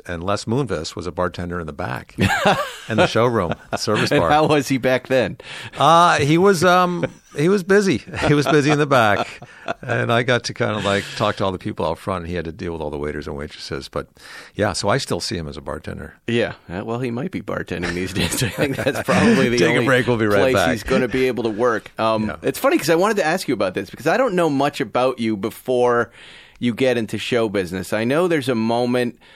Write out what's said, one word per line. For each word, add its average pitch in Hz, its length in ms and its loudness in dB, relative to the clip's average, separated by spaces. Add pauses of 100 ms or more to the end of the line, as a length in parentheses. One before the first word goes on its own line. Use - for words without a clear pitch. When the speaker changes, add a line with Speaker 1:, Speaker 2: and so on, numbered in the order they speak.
Speaker 1:
and 85 160 -8
Les 101 220 -4
Moonves 104 500 -2
was 87 120 -8
a 90 40 -6
bartender 87 480 -4
in 85 80 -8
the 78 60 -10
back 117 440 -8
Speaker 2:
<laughs> - 720 0
Speaker 1:
in 110 80 -2
the 175 100 4
showroom, 113 460 0 (180)
the 104 60 -2
service 110 340 -2
Speaker 2:
And 190 100 2
Speaker 1:
bar. 85 80 2
Speaker 2:
how 151 180 4
was 147 200 2
he 139 100 0
back 127 300 0
then? 127 300 0 (420)
Speaker 1:
Uh, 165 400 6
he 151 180 4
was, 185 260 4
um, 180 420 4 (300)
he 151 140 2
was 196 140 2
busy. 190 400 2 (240)
He 151 80 6
was 147 100 4
busy 143 240 4
in 147 80 4
the 151 80 2
back, 117 560 2 (400)
and 117 320 -2
I 117 80 2
got 120 240 0
to - 80 -6
kinda, 107 260 -2
like, 98 240 0 (120)
talk 104 220 0
to 107 80 -2
all 95 60 0
the 90 60 -4
people 104 280 -8
out 82 120 -2
front. 90 300 -6
He 87 80 -6
had 82 100 -4
to 80 60 -8
deal 85 220 -8
with 82 80 -8
all 76 100 -6
the 73 80 -6
waiters 73 280 -6
and 76 80 -8
waitresses, 71 540 -10
but 71 180 -8 (460)
yeah, 101 200 0
so 101 160 -2
I 123 100 2
still 110 200 -4
see - 180 -6
him 80 100 -8
as 71 100 -12
a 76 40 -12
bartender. 73 520 -10 (140)
Speaker 2:
Yeah, 113 260 0 (160)
uh, 87 160 -6
well, 113 140 -4
he 127 100 -4
might 127 220 -6
be 98 100 -6
bartending 87 540 -6
these 92 180 -6
days. 92 300 -2
<laughs> - 0 -
I 110 60 0
think 139 260 -2
that's 117 280 -2
probably 185 460 4
the 120 80 2
Speaker 1:
Take 120 120 4
a - 80 0
Speaker 2:
only 120 80 2
Speaker 1:
break. 127 200 4
We'll 120 120 2
be 107 100 2
right 101 140 4
Speaker 2:
place 131 140 4
Speaker 1:
back. 87 160 2
Speaker 2:
he's 107 120 -4
gonna 127 240 0
be 131 200 0
able 120 180 -2
to 113 40 -2
work. 110 500 -2
Um, 110 280 0
Speaker 1:
Yeah. 76 160 -8
Speaker 2:
it's - 160 -2
funny 311 180 2
'cause 143 140 0
I 165 40 4
wanted 202 220 2
to 180 80 -2
ask 175 220 -2
you 143 80 0
about 98 180 0
this 98 160 -6
because - 180 -10
I 175 100 4
don't 240 180 0
know 170 140 2
much 143 320 0
about 123 380 0
you 113 180 0
before 120 760 0 (480)
you 120 140 0
get 123 240 2
into 110 200 -4
show 113 300 0
business. 92 460 -4
I 107 100 0
know 147 240 2
there's 147 220 -2
a 127 60 0
moment, 120 640 0 (180)